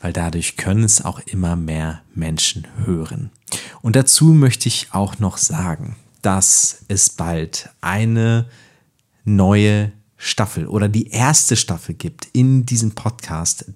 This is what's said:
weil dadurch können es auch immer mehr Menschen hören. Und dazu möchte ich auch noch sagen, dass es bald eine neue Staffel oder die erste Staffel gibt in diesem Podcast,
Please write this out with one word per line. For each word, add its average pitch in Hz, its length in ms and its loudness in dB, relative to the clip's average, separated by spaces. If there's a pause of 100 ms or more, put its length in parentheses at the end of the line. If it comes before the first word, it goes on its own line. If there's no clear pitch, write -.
weil 87 120 -6
dadurch 85 440 -4
können 104 280 0
es - 200 0
auch 90 220 -8
immer 87 300 -2
mehr 80 440 -6 (140)
Menschen 80 520 -4 (180)
hören. 82 460 -4 (520)
Und 117 140 2
dazu 135 300 4
möchte 143 420 6
ich - 240 -4
auch 101 260 -2
noch 98 180 -2
sagen, 82 600 -4 (260)
dass - 640 0
es 98 220 0
bald 82 600 -6 (100)
eine 113 680 0 (800)
neue 104 680 4 (240)
Staffel - 500 -4
oder 104 220 0
die 107 200 0
erste 127 480 2
Staffel - 380 -4
gibt - 380 -12
in 131 340 4
diesem 113 260 0
Podcast, - 720 -6 (120)